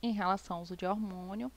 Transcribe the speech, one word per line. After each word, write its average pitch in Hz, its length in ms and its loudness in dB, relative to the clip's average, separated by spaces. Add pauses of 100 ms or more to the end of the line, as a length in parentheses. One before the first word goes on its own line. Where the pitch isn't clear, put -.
em 233 80 2
relação 190 460 2
ao 170 80 -4
uso 175 120 -8
de 180 80 -4
hormônio. 196 720 0